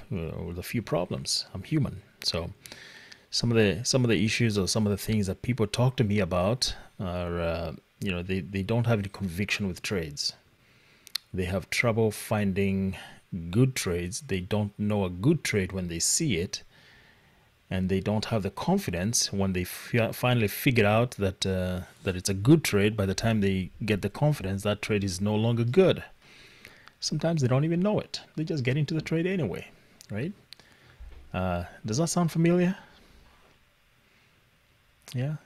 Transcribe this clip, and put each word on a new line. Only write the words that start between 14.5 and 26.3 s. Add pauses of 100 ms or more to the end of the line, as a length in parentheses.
know
a
good
trade
when
they
see
it. (1080)
And
they
don't
have
the
confidence
when
they
fi-,
finally
figure
out
that,
uh, (240)
that
it's
a
good
trade.
By
the
time
they (140)
get
the
confidence,
that
trade
is
no
longer
good. (960)